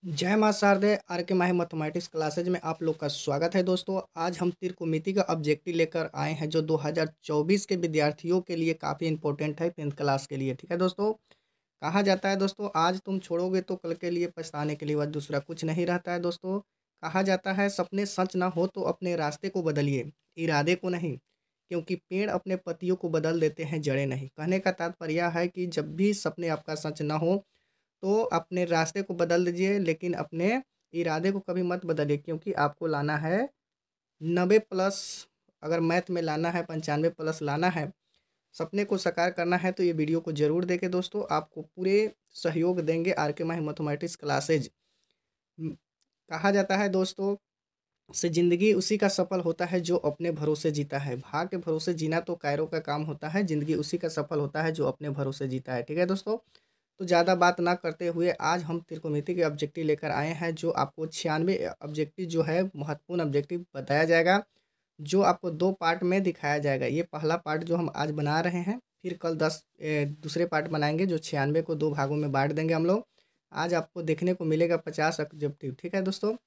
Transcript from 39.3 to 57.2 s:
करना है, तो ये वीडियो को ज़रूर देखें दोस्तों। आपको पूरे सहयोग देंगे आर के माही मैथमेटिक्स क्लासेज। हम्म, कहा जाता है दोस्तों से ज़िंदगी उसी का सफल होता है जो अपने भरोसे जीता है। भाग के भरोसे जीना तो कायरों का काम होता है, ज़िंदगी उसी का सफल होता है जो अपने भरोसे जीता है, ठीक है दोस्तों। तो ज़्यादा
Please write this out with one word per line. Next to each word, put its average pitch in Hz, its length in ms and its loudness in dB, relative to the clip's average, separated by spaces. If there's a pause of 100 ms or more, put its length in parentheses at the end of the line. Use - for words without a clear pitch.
करना 180 260 0
है, 185 140 0
तो 185 120 -2
ये 175 100 4
वीडियो 156 260 0
को 165 120 -8
ज़रूर 151 340 2
देखें 180 260 0
दोस्तों। 185 400 -2
आपको 156 300 -2
पूरे 196 520 0 (220)
सहयोग 170 460 0
देंगे 165 320 2
आर 151 180 2
के 160 120 -4
माही 165 180 -2
मैथमेटिक्स 151 540 -4
क्लासेज। 139 540 0 (880)
हम्म, 160 180 -8 (540)
कहा 160 220 0
जाता 196 260 4
है 202 120 2
दोस्तों 190 460 0 (800)
से - 180 0
ज़िंदगी 175 420 4
उसी 196 240 2
का 202 120 4
सफल 185 320 0
होता 170 240 -2
है 175 160 0
जो 175 160 2
अपने 165 360 -2
भरोसे 151 380 0
जीता 143 280 -2
है। 139 180 -4
भाग 151 300 -4
के 185 120 -6
भरोसे 165 360 -2
जीना 160 260 0
तो 170 160 -6
कायरों 151 300 -2
का 160 140 -2
काम 151 220 -2
होता 151 260 -8
है, 196 160 0
ज़िंदगी 156 300 0
उसी 147 220 -2
का 170 120 -2
सफल 156 300 -2
होता 143 240 -2
है 160 80 2
जो 160 160 0
अपने 147 240 -4
भरोसे 139 360 -4
जीता 131 260 -6
है, 120 100 -2
ठीक 151 140 -6
है 180 100 4
दोस्तों। 196 300 -2 (600)
तो 190 60 -6
ज़्यादा 170 300 6